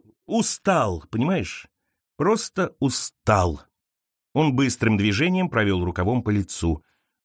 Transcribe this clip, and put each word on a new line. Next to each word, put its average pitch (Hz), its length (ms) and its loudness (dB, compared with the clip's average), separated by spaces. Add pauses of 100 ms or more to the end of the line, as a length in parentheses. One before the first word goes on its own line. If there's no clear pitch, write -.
(260)
устал, 151 840 0
понимаешь? 127 560 -4 (500)
Просто 190 640 -2
устал". 95 840 0 (720)
Он 143 200 2
быстрым 120 420 2
движением 143 540 2
провёл 98 340 0
рукавом 104 380 -2
по 107 80 -2
лицу. 92 540 -2 (400)